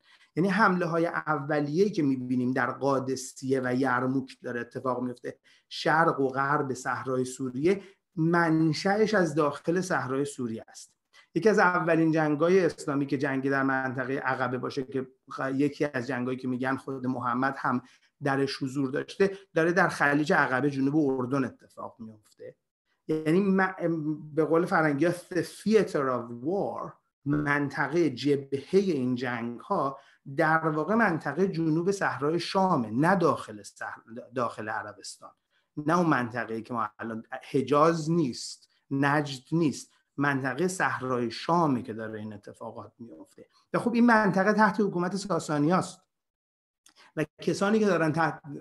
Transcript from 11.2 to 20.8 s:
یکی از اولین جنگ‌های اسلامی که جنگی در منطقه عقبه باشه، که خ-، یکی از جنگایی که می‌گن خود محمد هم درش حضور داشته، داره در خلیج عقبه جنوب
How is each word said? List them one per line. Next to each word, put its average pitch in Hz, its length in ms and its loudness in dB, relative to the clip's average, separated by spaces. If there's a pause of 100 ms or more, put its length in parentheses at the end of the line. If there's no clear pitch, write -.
یکی 175 140 4
از 202 100 4
اولین 165 540 4
جنگ‌های 160 520 4
اسلامی 143 420 -2
که 139 120 -2
جنگی 135 320 -2
در 139 120 2
منطقه 131 560 -2
عقبه 127 400 -2
باشه، 131 240 -6
که 131 240 -4 (240)
خ-، 139 240 -4
یکی 143 300 0
از 139 220 -4
جنگایی 127 320 -4
که 131 100 -6
می‌گن 131 280 -2
خود 135 300 -8
محمد 123 520 -2
هم 127 240 -2 (400)
درش 139 400 -2
حضور 135 280 -2
داشته، 165 480 -2 (160)
داره 165 180 2
در 175 160 4
خلیج 147 440 2
عقبه 139 380 2
جنوب 135 260 0